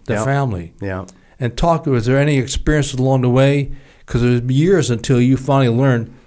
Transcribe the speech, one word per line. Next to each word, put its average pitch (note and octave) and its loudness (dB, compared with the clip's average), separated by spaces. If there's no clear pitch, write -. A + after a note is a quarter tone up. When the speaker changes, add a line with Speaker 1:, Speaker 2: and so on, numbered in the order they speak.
Speaker 1:
the A#2+ -4
Speaker 2:
Yep. A2 -2
Speaker 1:
family. B2 -4
Speaker 2:
Yeah. F#2+ -6
Speaker 1:
And A#2+ -6
talk, E3 0
was B2 0
there C3 2
any C#3+ 0
experiences C3+ -2
along C3 0
the B2 2
way? C3+ 2
'Cause A#2+ -2
there's A#2+ 2
years C#3+ 2
until A#2+ 0
you B2+ 4
finally C3 0
learn B2 0